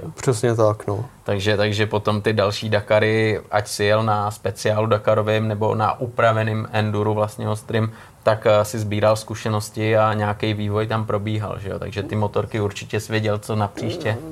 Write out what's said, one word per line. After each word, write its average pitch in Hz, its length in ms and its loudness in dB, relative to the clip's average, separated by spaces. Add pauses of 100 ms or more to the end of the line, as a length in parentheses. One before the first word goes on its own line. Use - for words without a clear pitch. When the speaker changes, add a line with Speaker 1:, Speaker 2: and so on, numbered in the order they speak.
Speaker 1:
jo? - 120 -10
Speaker 2:
Přesně 117 400 0
tak, 107 320 2
no. 104 180 -4 (180)
Speaker 1:
Takže, 104 340 0
takže 104 280 2
potom 104 360 0
ty 110 120 2
další 107 360 0
Dakary, 107 720 2 (100)
ať 107 160 0
si - 160 -4
jel 107 200 4
na 104 280 0
speciálu 107 560 -2
Dakarovým 110 600 2
nebo 107 280 0
na 110 240 0
upraveným 110 720 0
enduru 107 420 0
vlastně 107 360 -2
ostrým, 110 420 -2 (320)
tak, 110 220 2
eh, 107 200 6
si 113 140 -6
sbíral 107 360 2
zkušenosti 107 840 -2
a 110 160 4
nějaký 107 400 0
vývoj 104 340 -2
tam 113 180 -2
probíhal, 104 540 -2
že 95 100 -8
jo? 92 100 -6
Takže 95 240 -6
ty 101 120 -4
motorky 104 460 0
určitě 104 380 -4
jsi 107 120 -10
věděl, 107 280 0
co 110 160 -4
na 104 120 0
příště. 113 500 -4 (140)